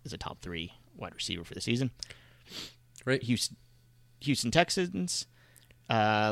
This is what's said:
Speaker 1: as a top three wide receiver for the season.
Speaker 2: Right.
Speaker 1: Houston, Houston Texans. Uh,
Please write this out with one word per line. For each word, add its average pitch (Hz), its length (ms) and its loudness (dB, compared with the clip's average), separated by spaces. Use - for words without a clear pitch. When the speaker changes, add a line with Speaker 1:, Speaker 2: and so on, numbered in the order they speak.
Speaker 1:
as - 80 -12
a 80 60 -10
top - 240 -10
three 85 320 -8
wide - 200 -10
receiver 87 280 -6
for - 120 -14
the - 80 -8
season. 123 280 0
Speaker 2:
Right. 131 180 2
Speaker 1:
Houston, 117 340 0
Houston 147 300 2
Texans. 180 760 2
Uh, 107 440 4